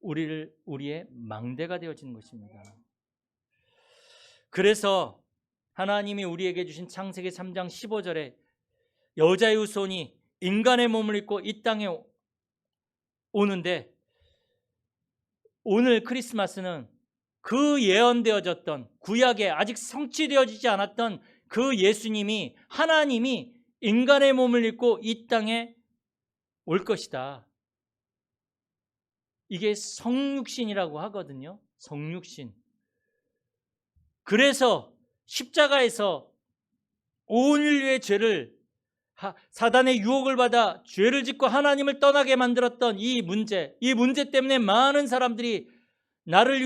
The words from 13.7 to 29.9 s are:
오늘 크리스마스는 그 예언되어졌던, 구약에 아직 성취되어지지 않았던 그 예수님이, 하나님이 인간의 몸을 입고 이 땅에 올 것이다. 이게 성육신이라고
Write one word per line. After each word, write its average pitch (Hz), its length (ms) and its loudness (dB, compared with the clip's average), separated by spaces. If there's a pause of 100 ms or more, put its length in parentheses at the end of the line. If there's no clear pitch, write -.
오늘 226 400 4
크리스마스는 196 840 -6 (520)
그 285 420 0
예언되어졌던, 202 1080 2 (100)
구약에 220 520 0
아직 196 280 -2
성취되어지지 262 920 -2
않았던 202 520 -2 (280)
그 254 280 0
예수님이, 214 800 -2 (120)
하나님이 269 840 0 (260)
인간의 269 520 4
몸을 240 320 2
입고 233 380 0
이 226 240 -8
땅에 233 480 -4 (960)
올 180 160 -2
것이다. 139 640 -8 (2000)
이게 208 280 -2
성육신이라고 233 1300 -6